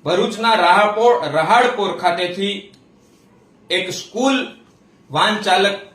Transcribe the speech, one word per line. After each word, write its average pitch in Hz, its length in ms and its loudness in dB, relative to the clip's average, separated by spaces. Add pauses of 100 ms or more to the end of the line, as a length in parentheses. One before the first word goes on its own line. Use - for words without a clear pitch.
ભરૂચના 220 500 0
રાહાપોર, 208 720 2
રહાડપોર 190 720 0
ખાતેથી 180 720 -4 (960)
એક 185 200 -4
સ્કૂલ 262 580 -4 (640)
વાન 196 260 0
ચાલક 196 420 0 (160)